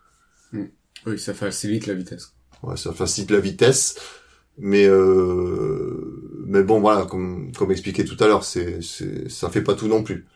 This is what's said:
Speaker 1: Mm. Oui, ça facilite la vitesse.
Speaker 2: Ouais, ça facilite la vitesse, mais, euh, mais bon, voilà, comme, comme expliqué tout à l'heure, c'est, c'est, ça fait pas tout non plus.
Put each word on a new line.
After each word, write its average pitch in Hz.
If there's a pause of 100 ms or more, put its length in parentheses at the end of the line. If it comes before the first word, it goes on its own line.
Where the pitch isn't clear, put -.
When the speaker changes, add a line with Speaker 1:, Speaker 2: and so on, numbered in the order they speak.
(540)
Speaker 1:
Mm. 104 (440)
Oui, 104
ça 101
facilite 104
la 104
vitesse. - (300)
Speaker 2:
Ouais, -
ça 82
facilite 92
la 101
vitesse, 104 (640)
mais, 101
euh, 92
mais 98
bon, 107
voilà, 101
comme, 92
comme 95
expliqué 95
tout -
à 107
l'heure, 104
c'est, 87
c'est, -
ça -
fait 107
pas 104
tout 107
non 110
plus. 95 (100)